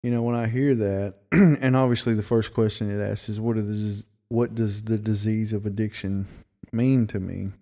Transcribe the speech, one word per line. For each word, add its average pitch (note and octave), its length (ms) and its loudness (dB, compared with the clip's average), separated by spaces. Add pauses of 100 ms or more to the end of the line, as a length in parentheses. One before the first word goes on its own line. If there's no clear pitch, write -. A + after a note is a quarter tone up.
You A#2+ 80 -4
know, A#2 140 0
when A#2+ 100 0
I A#2 140 -2
hear C3 260 2
that, G2+ 500 -2
<clears throat> - 80 -8
and C#3+ 440 6
obviously B2 400 2
the G#2 80 -2
first A2+ 280 0
question G#2+ 380 0
it G2+ 100 -4
asks G2+ 300 -4
is, G#2+ 100 -6
"What A2 180 -2
are A2 40 -2
the G#2 140 -4
dis-, G#2 300 -4 (220)
what A#2 280 0
does G#2+ 300 -2
the A2 120 0
disease G#2+ 560 0
of G#2 140 -2
addiction G2 600 -4 (440)
mean B2 340 2
to G#2 140 -6
me?" F#2 320 -6 (100)